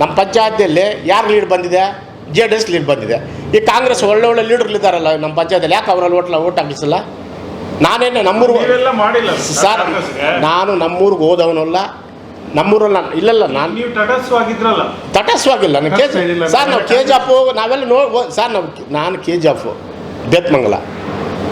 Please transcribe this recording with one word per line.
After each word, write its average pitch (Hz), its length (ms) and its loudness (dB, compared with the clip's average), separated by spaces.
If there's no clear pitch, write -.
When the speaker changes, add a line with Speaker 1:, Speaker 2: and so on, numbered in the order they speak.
Speaker 1:
ನಮ್ಮ 156 140 0
ಪಂಚಾಯತಿಯಲ್ಲಿ 202 920 2
ಯಾರು 208 220 2
ಲೀಡ್ 202 200 2
ಬಂದಿದೆ? 180 640 -2
ಜೆ 220 160 2
ಡಿ 208 60 2
ಎಸ್ 220 160 -2
ಲೀಡ್ 165 160 -2
ಬಂದಿದೆ. 120 580 -4
ಈ 214 40 6
ಕಾಂಗ್ರೆಸ್ 240 440 2
ಒಳ್ಳೆ 214 220 4
ಒಳ್ಳೆ 233 160 2
ಲೀಡರ್ಗಳಿದ್ದಾರಲ್ಲ 202 720 0
ನಮ್ಮ 156 180 -6
ಪಂಚಾಯತಿಯಲ್ಲಿ, 165 400 0
ಯಾಕೆ 214 160 -2
ಅವರಲ್ಲಿ 175 260 2
ಓಟ್, 175 140 -2
ಓಟ್ 170 280 0
ಹಾಕಿಸಲ್ಲ? 147 360 -4
ನಾನೇನು 233 420 2
ನಮ್ಮೂರು 220 300 2
Speaker 2:
ನೀವೆಲ್ಲ 247 380 2
ಮಾಡಿಲ್ಲ 220 460 0
Speaker 1:
ಸರ್, 190 440 0
Speaker 2:
ಕಾಂಗ್ರೆಸ್ಗೆ? 156 600 -2
Speaker 1:
ನಾನು 180 340 2
ನಮ್ಮೂರಿಗೆ 175 480 2
ಹೋದವನಲ್ಲ, 165 540 2
ನಮ್ಮೂರಲ್ಲಿ 202 400 2
ನಾನು 160 180 -2
ಇಲ್ಲಲ್ಲ, 202 340 2
ನಾನು 143 280 -2
Speaker 2:
ನೀವು 240 160 -6
ತಟಸ್ಥವಾಗಿದ್ರಲ್ಲ? 220 920 0
Speaker 1:
ತಟಸ್ಥವಾಗಿಲ್ಲ 208 680 2
ನಾನು. 156 180 0
ಕೆ-, 247 60 4
Speaker 2:
ತಟಸ್ಥ 277 140 0
ಇದಿಲ್ಲ. 175 300 0
Speaker 1:
ಸರ್, 269 240 2
ನಾವು 233 120 0
ಕೆ 247 220 2
ಜಿ 277 80 2
ಎಫ್ 254 440 2
ನಾವೆಲ್ಲ 247 280 -2
ನೋ-, 247 260 2
ಓ-, 220 200 -2
ಸರ್, 220 200 -2
ನಾವು, 160 420 -6
ನಾನು 165 260 -2
ಕೆ 170 180 -4
ಜಿ 160 120 2
ಎಫ್ 117 280 -2
ಬೇತ್ಮಂಗಲ, 143 440 2